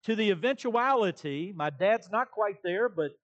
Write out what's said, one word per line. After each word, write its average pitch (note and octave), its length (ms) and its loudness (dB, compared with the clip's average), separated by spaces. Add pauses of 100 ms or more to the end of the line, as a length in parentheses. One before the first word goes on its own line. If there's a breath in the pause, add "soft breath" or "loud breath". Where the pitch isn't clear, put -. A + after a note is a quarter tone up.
To A3 120 0
the G#3+ 140 2
eventuality, G#3+ 1200 0
my D3+ 140 -2
dad's F#3+ 420 0
not A3+ 200 -2
quite G3+ 340 -2
there, G3 240 0
but D#3 240 -4 (160)